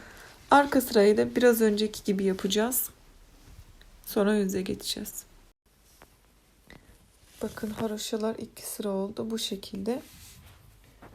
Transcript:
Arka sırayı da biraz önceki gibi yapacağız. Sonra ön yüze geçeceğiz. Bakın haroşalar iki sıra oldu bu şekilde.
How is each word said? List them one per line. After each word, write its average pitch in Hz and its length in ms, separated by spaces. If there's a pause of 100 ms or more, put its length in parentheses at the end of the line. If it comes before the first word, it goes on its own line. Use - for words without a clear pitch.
(500)
Arka 277 300
sırayı 214 360
da 240 200
biraz 233 240
önceki 214 440
gibi 196 200
yapacağız. 196 680 (1160)
Sonra 208 240
ön 214 80
yüze 190 240
geçeceğiz. - 600 (2250)
Bakın 214 280
haroşalar 220 640
iki - 320
sıra 208 220
oldu 202 420
bu 226 80
şekilde. 208 640 (1120)